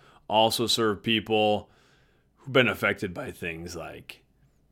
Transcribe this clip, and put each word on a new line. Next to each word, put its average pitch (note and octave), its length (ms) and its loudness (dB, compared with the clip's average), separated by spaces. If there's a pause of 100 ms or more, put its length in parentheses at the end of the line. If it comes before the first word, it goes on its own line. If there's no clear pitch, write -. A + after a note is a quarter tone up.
(280)
also A2+ 380 4
serve G#2 360 0
people G#2+ 680 0 (640)
who've - 160 -14
been B2 160 4
affected G2+ 460 -2
by F2 160 -10
things E2+ 440 -10
like D2+ 480 -14 (500)